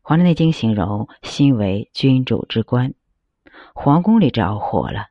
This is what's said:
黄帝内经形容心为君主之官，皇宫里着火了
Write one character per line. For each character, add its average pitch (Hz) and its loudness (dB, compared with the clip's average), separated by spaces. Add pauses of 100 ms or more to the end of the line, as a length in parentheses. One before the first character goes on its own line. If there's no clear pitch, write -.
黄 156 0
帝 175 4
内 180 4
经 160 2
形 110 -2
容 104 -4 (160)
心 139 2
为 101 -2
君 131 0
主 - -4
之 113 -4
官， 123 -2 (800)
皇 147 2
宫 220 4
里 143 2
着 104 -4
火 65 -4
了 50 -10